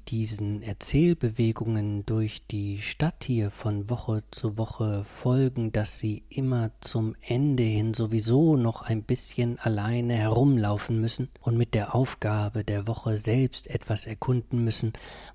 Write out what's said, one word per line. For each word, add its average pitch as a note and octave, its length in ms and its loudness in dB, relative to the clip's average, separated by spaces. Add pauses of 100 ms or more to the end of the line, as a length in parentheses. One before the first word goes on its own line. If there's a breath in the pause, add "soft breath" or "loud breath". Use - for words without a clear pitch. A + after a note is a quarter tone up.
diesen G#2+ 520 -2
Erzählbewegungen A2 1400 0
durch A2 420 -2
die G2+ 360 -6
Stadt - 420 -4
hier A2 260 0
von G#2 380 -4
Woche A2+ 420 -2
zu G#2+ 280 -4
Woche G#2 460 -2
folgen, B2+ 680 0
dass G#2 260 -2
Sie G#2+ 300 -4
immer B2 440 0 (100)
zum A2 400 -2
Ende C3 400 2
hin A2 320 2
sowieso A#2 640 4
noch A#2 260 0
ein A2 200 -2
bisschen A#2+ 560 -2
alleine A#2 560 0
herumlaufen A2+ 840 4
müssen A2+ 300 -2 (100)
und A#2 160 2
mit A#2+ 160 2
der G#2+ 220 0
Aufgabe G#2+ 720 0
der G#2 220 -2
Woche A2 300 -2
selbst A#2 520 0
etwas - 380 -4
erkunden A#2+ 560 0
müssen, A2+ 300 0 (420 loud breath)